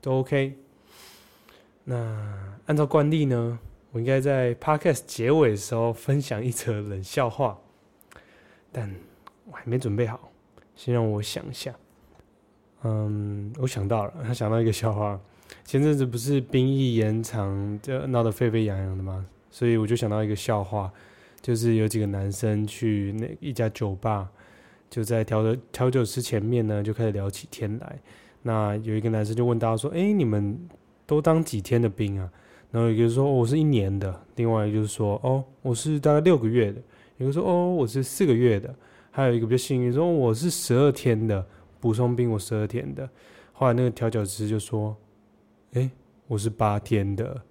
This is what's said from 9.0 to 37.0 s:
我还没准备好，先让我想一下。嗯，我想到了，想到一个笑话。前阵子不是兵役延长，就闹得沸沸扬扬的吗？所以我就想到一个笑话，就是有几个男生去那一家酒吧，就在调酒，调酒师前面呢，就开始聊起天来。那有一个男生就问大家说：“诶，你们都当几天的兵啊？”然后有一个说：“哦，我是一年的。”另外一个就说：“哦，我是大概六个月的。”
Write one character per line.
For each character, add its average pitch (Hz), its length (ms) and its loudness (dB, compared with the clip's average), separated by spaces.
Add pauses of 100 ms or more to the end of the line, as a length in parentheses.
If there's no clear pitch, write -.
我 196 80 -20
还 - 120 -18
没 120 140 -2
准 110 160 -2
备 117 100 2
好， - 280 -8 (420)
先 - 180 -4
让 117 160 2
我 104 140 -2
想 - 260 -8
一 135 40 -10
下。 127 200 -10 (1080)
嗯， 104 800 -2
我 131 60 -2
想 101 200 -4
到 104 200 0
了， 123 280 -6
想 107 160 -2
到 113 100 2
一 113 40 2
个 113 80 2
笑 110 200 0
话。 101 280 -2 (440)
前 135 160 0
阵 151 160 4
子 135 80 2
不 120 140 -4
是 135 220 0
兵 127 280 2
役 135 280 2
延 110 260 2
长， 101 580 -4
就 135 280 -4
闹 120 160 2
得 110 80 2
沸 120 180 0
沸 110 140 2
扬 98 120 -2
扬 95 200 -4
的 95 80 -6
吗？ 95 200 -6 (280)
所 120 160 0
以 117 80 4
我 110 100 2
就 113 80 2
想 113 160 0
到 107 140 0
一 104 40 -2
个 104 60 0
笑 104 280 -2
话， 95 300 -4 (480)
就 123 140 -2
是 113 220 2
有 110 100 4
几 107 140 -2
个 104 60 0
男 98 240 -4
生 107 360 0
去 104 520 -2
那 113 100 -6 (120)
一 151 120 -8
家 113 160 -2
酒 104 260 -4
吧， 98 340 -2 (640)
就 113 140 -4
在 113 180 0
调 110 200 0
酒， 113 180 0 (100)
调 127 180 0
酒 127 160 2
师 123 160 -4
前 113 220 -2
面 113 240 0
呢， 104 160 -2
就 107 100 -2
开 113 120 -2
始 110 80 2
聊 98 180 -4
起 - 200 -14
天 107 280 -6
来。 - 200 -14 (440)
那 107 360 0
有 110 160 -4
一 107 60 0
个 113 80 0
男 110 160 0
生 110 100 -4
就 120 100 2
问 120 140 2
大 113 120 2
家 113 60 2
说 135 180 -4
：“诶， 196 180 2
你 190 120 2
们 104 340 0 (480)
都 151 160 2
当 160 200 4
几 120 180 -4
天 117 200 2
的 117 80 2
兵 98 320 -2
啊？” 90 100 -8 (420)
然 117 100 0
后 117 60 4
有 113 60 2
一 113 80 2
个 117 60 6
说 127 180 2
：“哦， 143 40 2
我 127 160 4
是 131 120 2
一 156 40 4
年 104 340 2
的。” 98 260 -4 (140)
另 113 140 2
外 110 160 2
一 104 60 -2
个 107 80 2
就 107 60 0
说 104 380 -2
：“哦， 131 200 2 (180)
我 123 120 0
是 151 260 -2
大 147 120 4
概 147 80 6
六 165 160 6
个 113 120 2
月 110 240 2
的。” 117 80 -12 (380)